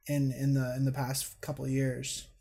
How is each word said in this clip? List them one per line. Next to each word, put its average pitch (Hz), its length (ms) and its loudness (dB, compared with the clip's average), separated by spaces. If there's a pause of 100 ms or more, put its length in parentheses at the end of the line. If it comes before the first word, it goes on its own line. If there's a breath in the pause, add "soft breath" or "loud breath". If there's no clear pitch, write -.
in, 139 240 2
in 135 220 2
the, 131 220 2
in 135 100 2
the 135 60 4
past 135 500 -4
couple 135 240 -6
of 131 60 -2
years. 131 560 -2 (140)